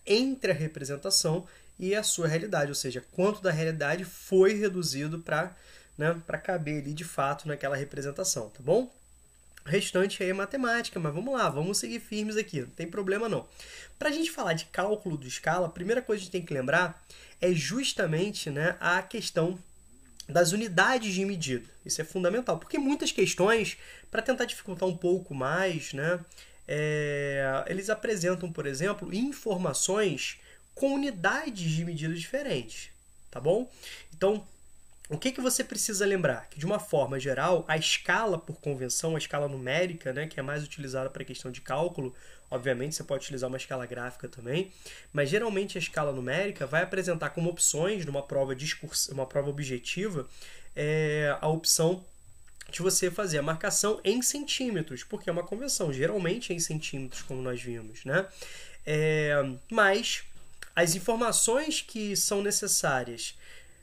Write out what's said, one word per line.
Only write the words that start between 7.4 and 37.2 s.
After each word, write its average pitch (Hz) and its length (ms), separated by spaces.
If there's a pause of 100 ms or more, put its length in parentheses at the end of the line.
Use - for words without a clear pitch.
naquela 143 280
representação, 139 720
tá - 120
bom? 214 300 (720)
O 143 40
restante 180 520
aí 185 80
é - 20
matemática, 233 680
mas 156 140
vamos 226 220
lá, 208 160
vamos 160 260
seguir 233 240
firmes 214 380
aqui, 165 240
não 120 80
tem 170 180
problema 202 400
não. 147 180 (520)
Pra 294 120
gente 330 200
falar 190 240
de 160 120
cálculo 190 520
de 131 100
escala, 170 380
a 160 40
primeira 214 300
coisa 208 200
que - 20
a - 20
gente - 80
tem 175 140
que 156 80
lembrar 156 500 (340)
é 185 140
justamente, 180 960
né, 156 320
a 180 220
questão 180 560 (680)
das 165 260
unidades 214 600
de 185 100
medida. 156 460 (160)
Isso - 160
é 160 40
fundamental, 185 540
porque - 200
muitas 285 340
questões, 202 640 (340)
pra 220 120
tentar 247 240
dificultar 185 420
um 170 80
pouco 180 380
mais, 156 580
né, 156 260 (480)
é, 143 1000
eles 190 240
apresentam, 185 600
por 156 140
exemplo, 170 480
informações 190 1300 (340)
com 277 200
unidades 226 800
de 165 120
medida 160 300
diferentes, 175 760 (420)
tá - 80
bom? 190 320 (460)
Então, 196 300 (640)
o 151 60
que 254 160
que 262 80
você 247 240
precisa 202 400
lembrar? 160 460
Que, - 80
de 151 80
uma 202 120
forma 135 400
geral, 139 480